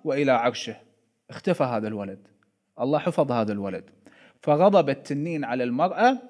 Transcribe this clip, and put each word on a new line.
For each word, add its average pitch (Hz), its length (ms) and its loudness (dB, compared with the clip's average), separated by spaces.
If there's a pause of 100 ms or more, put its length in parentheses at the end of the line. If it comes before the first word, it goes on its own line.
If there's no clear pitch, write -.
وإلى 139 280 0
عرشه". 117 440 -2 (540)
اختفى 170 340 0
هذا 110 240 -2
الولد، 101 400 -8 (520)
الله 139 180 0
حفظ 147 340 0
هذا 107 200 0
الولد. 98 320 -6 (560)
"فغضب 165 500 4
التنين 147 540 -4
على 123 200 -4
المرأة 180 540 2 (120)